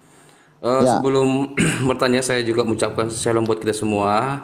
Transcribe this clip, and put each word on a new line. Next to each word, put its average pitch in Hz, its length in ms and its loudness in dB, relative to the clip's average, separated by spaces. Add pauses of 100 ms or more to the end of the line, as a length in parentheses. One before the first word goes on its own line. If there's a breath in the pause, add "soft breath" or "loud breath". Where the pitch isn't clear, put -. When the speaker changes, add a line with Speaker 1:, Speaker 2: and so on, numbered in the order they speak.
(600 soft breath)
Speaker 1:
Eh, 127 220 0
Speaker 2:
Ya. 127 120 4
Speaker 1:
sebelum 135 640 0
<clears throat> 131 320 0
bertanya, 127 320 2
saya 127 220 -2
juga 113 200 0
mengucapkan 110 460 -2
shalom 113 340 0
buat 113 160 0
kita 107 140 -2
semua. 104 400 0 (320)